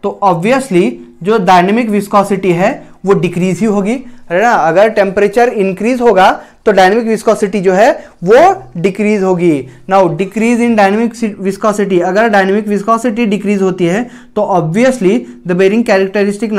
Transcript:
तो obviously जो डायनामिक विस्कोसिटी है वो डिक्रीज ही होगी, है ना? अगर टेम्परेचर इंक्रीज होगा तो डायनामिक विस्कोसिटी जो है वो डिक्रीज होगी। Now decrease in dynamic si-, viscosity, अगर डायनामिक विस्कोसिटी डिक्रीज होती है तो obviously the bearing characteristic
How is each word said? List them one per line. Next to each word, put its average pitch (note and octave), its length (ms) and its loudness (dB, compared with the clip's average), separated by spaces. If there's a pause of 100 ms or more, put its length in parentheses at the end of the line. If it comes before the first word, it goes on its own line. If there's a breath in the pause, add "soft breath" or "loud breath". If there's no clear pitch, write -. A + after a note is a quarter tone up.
तो G3 200 -6
obviously G3 640 0 (340 loud breath)
जो G#3+ 140 0
डायनामिक F#3+ 520 2
विस्कोसिटी G3+ 640 -2
है F#3+ 180 0 (340 loud breath)
वो F#3+ 80 2
डिक्रीज F3+ 460 -2
ही A3 60 0
होगी, G3+ 280 -2 (380 loud breath)
है F3+ 100 0
ना? A#3 100 2
अगर F3 380 2
टेम्परेचर G3+ 600 0
इंक्रीज G#3+ 520 -2
होगा G#3 280 4 (360 loud breath)
तो A3+ 60 2
डायनामिक G3 360 2
विस्कोसिटी G#3+ 540 -2
जो F#3 120 2
है A3 180 4 (320 loud breath)
वो D#4 540 4
डिक्रीज G3+ 460 -2
होगी। E3+ 440 0 (240 loud breath)
Now G3 80 4 (200)
decrease A3 460 -2
in A#3 140 0
dynamic G#3 400 0
si-, G#3+ 140 -4 (140)
viscosity, G3 560 -2
अगर F#3+ 260 0
डायनामिक G3+ 380 0
विस्कोसिटी A3+ 580 -2
डिक्रीज G3+ 360 -2
होती F#3 240 0
है F#3+ 180 -2 (320 loud breath)
तो G#3 60 -2 (180)
obviously G3+ 580 0 (300 loud breath)
the F3 140 -2
bearing G#3 280 2
characteristic G3+ 680 -2